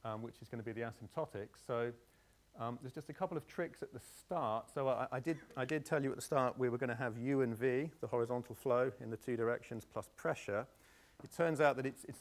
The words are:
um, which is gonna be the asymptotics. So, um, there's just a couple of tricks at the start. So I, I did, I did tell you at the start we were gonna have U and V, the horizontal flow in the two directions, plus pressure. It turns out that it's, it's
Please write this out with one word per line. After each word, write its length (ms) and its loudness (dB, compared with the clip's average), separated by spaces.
um, 180 -4
which 200 -8
is 60 -18
gonna 160 -8
be 80 -6
the 80 -6
asymptotics. 840 -6
So, 280 0
um, 220 -4
there's 140 -12
just 160 -10
a 20 -6
couple 240 -2
of 100 -6
tricks 360 -4
at 100 -10
the 80 -10
start. 720 -2
So 160 2
I, 240 2
I 80 -2
did, 160 0
I 100 0
did 180 0
tell 180 2
you 80 2
at 60 -2
the 60 -8
start 360 2
we 120 4
were 80 0
gonna 180 0
have 220 -2
U 240 4
and 140 2
V, 340 2
the 60 -4
horizontal 480 0
flow 360 4
in 100 -8
the 60 -4
two 200 -2
directions, 480 0
plus 320 -8
pressure. 500 -2
It 140 -12
turns 240 4
out 160 8
that 80 -2
it's, 200 -4
it's 160 -12